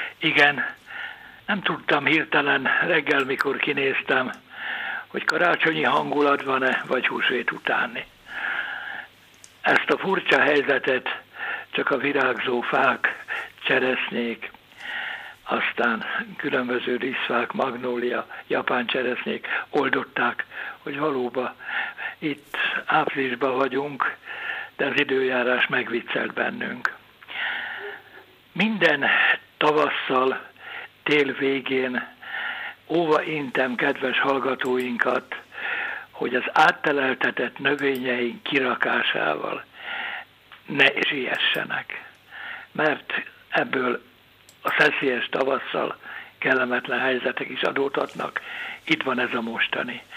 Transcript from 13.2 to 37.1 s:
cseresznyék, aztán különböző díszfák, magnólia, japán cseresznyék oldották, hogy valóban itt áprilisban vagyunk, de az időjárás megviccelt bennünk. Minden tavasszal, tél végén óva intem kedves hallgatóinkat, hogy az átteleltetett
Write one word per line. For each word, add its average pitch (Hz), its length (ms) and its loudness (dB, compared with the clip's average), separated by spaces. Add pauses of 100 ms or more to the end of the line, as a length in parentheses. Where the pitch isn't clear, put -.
cseresznyék, 123 880 0 (920)
aztán 117 640 0 (320)
különböző 123 600 0
díszfák, 120 540 -2
magnólia, 123 760 -2 (200)
japán 143 380 0
cseresznyék - 600 -2 (220)
oldották, 127 760 0 (320)
hogy 143 200 -8
valóban 127 580 -2 (640)
itt - 380 -6 (280)
áprilisban 131 720 0
vagyunk, 135 640 -2 (600)
de 147 60 0
az 127 120 2
időjárás 127 680 2
megviccelt 120 640 -2
bennünk. 123 640 -4 (1600)
Minden 170 540 2 (520)
tavasszal, 139 880 2 (560)
tél 143 300 4
végén 131 760 0 (800)
óva 156 360 4
intem 135 520 0
kedves 135 440 0
hallgatóinkat, 127 1160 0 (760)
hogy 123 240 -4
az 123 80 0 (100)
átteleltetett 135 1080 2